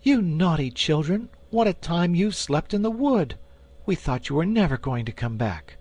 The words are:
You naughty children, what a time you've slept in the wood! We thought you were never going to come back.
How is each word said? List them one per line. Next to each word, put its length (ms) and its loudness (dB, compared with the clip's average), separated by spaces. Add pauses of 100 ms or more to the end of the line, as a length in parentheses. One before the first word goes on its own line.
You 180 4
naughty 500 2
children, 580 0 (220)
what 180 2
a 40 0
time 420 0
you've 200 2
slept 380 -2
in 80 0
the 100 0
wood! 440 0 (500)
We 100 0
thought 320 -4
you 80 -4
were 100 2
never 320 2
going 280 -2
to 80 -6
come 240 -4
back. 440 -4